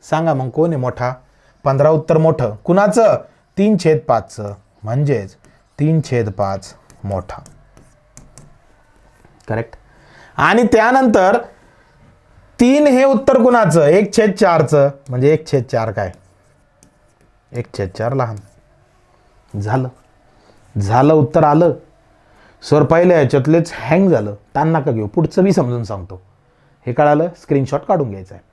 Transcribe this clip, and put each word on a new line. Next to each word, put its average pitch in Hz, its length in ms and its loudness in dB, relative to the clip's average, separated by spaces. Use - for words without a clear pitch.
सांगा 160 240 -2
मग 131 160 -6
कोण 160 180 0
आहे 139 80 -2
मोठा? 127 380 -6
पंधरा 143 260 2
उत्तर 160 280 0
मोठं. 156 360 0
कुणाचं? 196 640 0
तीन 208 260 2
छेद 156 140 2
पाचचं, 107 560 -6
म्हणजेच 117 540 -4
तीन 156 220 0
छेद 117 200 -2
पाच 98 440 -8
मोठा. 98 380 -8
करेक्ट? 113 280 -8
आणि 196 260 2
त्यानंतर 226 760 2
तीन 269 260 4
हे 262 180 4
उत्तर 269 380 2
कुणाचं? 220 400 4
एक 185 340 2
छेद 214 160 2
चारचं, 156 580 2
म्हणजे 131 240 0
एक 156 200 -2
छेद 131 120 0
चार 113 260 -4
काय? 98 220 -6
एक 120 140 -8
छेद 98 100 -4
चार 110 240 -6
लहान. 120 240 -4
झालं, 127 300 -4
झालं, 123 340 2
उत्तर 156 300 2
आलं. 156 280 2
सर, 151 120 4
पहिल्या 170 360 4
ह्याच्यातलेच 147 560 0
हँग 190 340 0
झालं, 104 260 -2
ताण 147 140 0
नका 156 220 -2
घेऊ, 110 160 -4
पुढचं 170 360 -2
मी 196 100 2
समजून 120 320 -2
सांगतो. 95 380 -14
हे 123 60 -6
कळालं? 147 440 2
स्क्रीनशॉट 139 440 -2
काढून 156 300 -4
घ्यायचा 95 240 -16
आहे. 92 180 -20